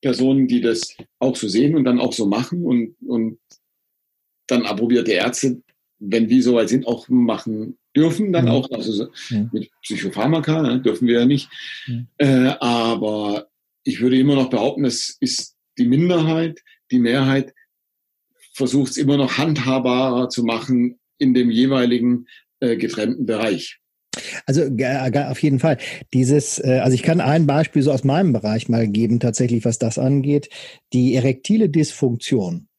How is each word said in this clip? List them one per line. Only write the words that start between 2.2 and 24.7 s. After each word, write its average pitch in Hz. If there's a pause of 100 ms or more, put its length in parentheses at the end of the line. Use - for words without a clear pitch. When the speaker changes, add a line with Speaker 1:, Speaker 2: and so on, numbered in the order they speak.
Speaker 1:
machen 123
und, 120 (120)
und 113 (1080)
dann 120
approbierte 113
Ärzte, 120 (380)
wenn 107
die 123
soweit 117
sind, 123
auch 117
machen 113 (180)
dürfen, 165
dann 170
Speaker 2:
Mhm. 123
Speaker 1:
auch, 135
also 113
so 107 (240)
Speaker 2:
Mhm. 110
Speaker 1:
mit 104 (120)
Psychopharmaka, 156
ne, 127
dürfen 120
wir 117
ja 120
nicht. 139 (380)
Speaker 2:
Mhm. 120 (120)
Speaker 1:
Äh, 131
aber 107 (360)
ich -
würde 127
immer 143
noch 131
behaupten, 127
es -
ist - (240)
die 123
Minderheit, 165 (300)
die 127
Mehrheit 135 (1000)
versucht's 131
immer 143
noch 131
handhabbarer 127
zu 120
machen 120 (180)
in 131
dem 123
jeweiligen, 123 (320)
äh, 117
getrennten 113
Bereich. 107 (680)
Speaker 2:
Also, 143 (120)